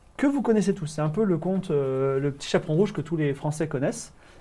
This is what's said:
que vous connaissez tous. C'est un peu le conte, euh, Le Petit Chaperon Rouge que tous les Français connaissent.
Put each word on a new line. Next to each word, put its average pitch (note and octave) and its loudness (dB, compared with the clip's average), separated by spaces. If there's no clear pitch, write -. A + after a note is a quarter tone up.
que C#4 2
vous C#4 2
connaissez G#3 4
tous. D#3+ -6
C'est D3+ -6
un D#3 0
peu G3+ 0
le F#3 2
conte, F3+ -2
euh, C3+ 2
Le C#3+ 0
Petit - -10
Chaperon D#3+ 0
Rouge G3+ 4
que - -6
tous D#3 -4
les D3 2
Français D3+ -4
connaissent. D3+ -4